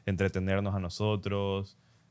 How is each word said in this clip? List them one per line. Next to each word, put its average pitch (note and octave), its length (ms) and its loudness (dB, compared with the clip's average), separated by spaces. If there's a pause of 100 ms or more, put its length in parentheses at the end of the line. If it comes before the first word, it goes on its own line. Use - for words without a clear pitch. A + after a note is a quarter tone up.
entretenernos F#2+ 680 0
a G2 40 0
nosotros, G2 1000 -2 (340)